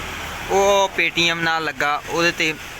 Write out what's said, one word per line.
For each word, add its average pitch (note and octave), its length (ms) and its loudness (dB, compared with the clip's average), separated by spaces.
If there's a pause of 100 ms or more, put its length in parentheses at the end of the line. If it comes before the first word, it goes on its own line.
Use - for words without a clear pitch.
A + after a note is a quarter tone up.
(500)
ਉਹ G3 480 4
Paytm E3+ 460 2
ਨਾਲ E3 200 0
ਲੱਗਾ, D3 440 0
ਉਹਦੇ E3+ 240 2
'ਤੇ E3 220 0 (260)